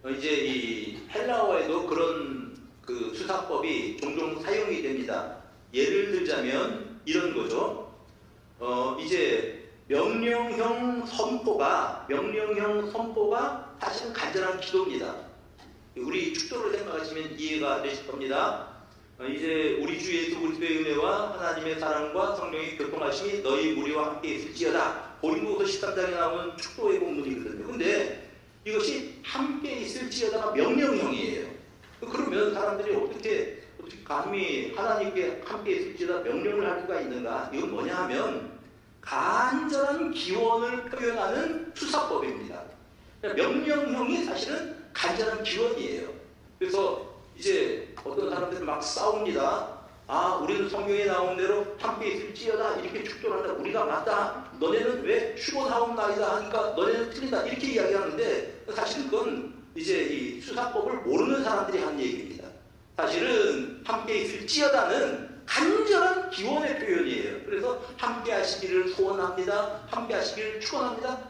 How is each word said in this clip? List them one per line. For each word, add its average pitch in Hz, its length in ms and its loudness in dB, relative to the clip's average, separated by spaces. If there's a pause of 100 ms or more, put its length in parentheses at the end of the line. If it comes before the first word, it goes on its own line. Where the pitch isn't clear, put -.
어, 131 60 -6
이제 135 200 -2
이 117 680 0 (140)
헬라어에도 208 760 2
그런 135 680 0 (280)
그 120 300 -4
수사법이 160 840 -2
종종 151 400 -2
사용이 196 400 0
됩니다. 117 560 -2 (360)
예를 - 380 4
들자면 139 920 0
이런 - 280 0
거죠. - 600 -2 (680)
어, 123 400 -2
이제 - 680 0 (180)
명령형 233 1160 2
선포가, - 1040 0
명령형 208 840 0
선포가 233 880 0
사실은 - 340 -4
간절한 185 460 0
기도입니다. 139 560 0 (800)
우리 160 380 -2
축도를 214 440 -2
생각하시면 160 600 -6
이해가 147 440 0
되실 139 260 -4
겁니다. 135 600 -2 (520)
어, 127 60 -8
이제 156 560 2
우리 160 180 -2
주 180 160 -2
예수 165 240 0
그리스도의 160 400 0
은혜와 156 580 0
하나님의 160 420 -2
사랑과 151 560 0
성령의 - 420 -4
교통하심이 151 640 -2
너희 147 320 4
무리와 147 380 0
함께 151 240 -4
있을지어다. - 840 -2
고린도후서 131 440 2
십삼 196 300 -2
장에 180 200 2
나오는 170 400 0
축도의 - 440 2
본문이거든요. 131 680 -2
근데 - 640 0 (340)
이것이 214 600 -2
함께 269 560 -2
있을지어다가 226 720 0
명령형이에요. - 960 2 (520)
그러면 208 540 2
사람들이 208 420 0
어떻게, - 680 0 (180)
어떻게 - 220 -16
감히 151 720 -2
하나님께 196 680 0
함께 208 340 -4
있을지어다 175 420 -2 (100)
명령을 202 400 0
할 175 120 -2
수가 170 200 -2
있는가? 127 500 -4
이건 - 200 -2
뭐냐 147 320 -2
하면 - 480 -2 (500)
간절한 294 1120 2
기원을 233 720 2
표현하는 240 880 0
수사법입니다. - 880 -2 (600)
그러니까 - 260 2
명령형이 285 800 2
사실은 - 500 -4 (180)
간절한 - 500 0
기원이에요. - 640 0 (500)
그래서 185 560 0 (220)
이제 - 560 2 (100)
어떤 143 260 0
사람들은 175 360 -2
막 151 160 -2
싸웁니다. 208 960 0 (300)
"아, 180 340 2
우리는 294 280 0
성경에 202 360 2
나온 185 320 2
대로 202 280 2 (140)
함께 220 340 -2
있을지어다." 220 640 -2
이렇게 - 260 -6
축도를 - 340 -2
한다. - 160 -2
우리가 - 320 0
맞다. - 640 0 (100)
"너네는 214 440 2
왜? 220 340 2
쉬고 269 320 -2
나온 233 260 2
나이다." 208 420 2
하니까 214 380 0
"너네는 233 360 2
틀리다." 262 340 -2
이렇게 254 280 -2
이야기하는데 202 880 0 (100)
사실은 - 360 -2
그건 - 440 -2 (220)
이제 165 300 2
이 - 360 -4
수사법을 240 600 -2
모르는 269 420 4
사람들이 208 400 2
한 147 160 -2
얘기입니다. - 480 -4 (480)
사실은 208 880 2
함께 220 360 0
있을지어다는 - 1200 2
간절한 370 840 4
기원의 277 480 0
표현이에요. - 640 0
그래서 - 400 -2 (120)
함께 226 360 -2
하시기를 185 560 2
소원합니다. 190 920 0 (100)
함께 233 240 -2
하시기를 214 440 -2
축원합니다. 247 600 -2 (100)